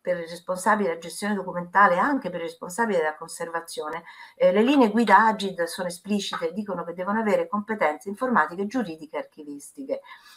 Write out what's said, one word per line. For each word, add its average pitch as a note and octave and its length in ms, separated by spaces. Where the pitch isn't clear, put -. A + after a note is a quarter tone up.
per F3 180
il E3 100
responsabile F#3 640
della E3+ 100
gestione G3+ 340
documentale F3+ 600
e - 40
anche C4 320
per F3 100
il E3+ 60
responsabile F3+ 520
della D#3 180
conservazione, E3 880
eh, F3+ 160
le G#3 100
linee B3+ 280
guida G#3+ 360
agid F#3+ 380
sono F3+ 240
esplicite, F#3+ 640
dicono F3+ 320
che E3+ 100
devono G3 260
avere F3+ 280
competenze G3+ 600
informatiche, G3+ 580
giuridiche E3+ 500
e C#3+ 40
archivistiche. C#3+ 800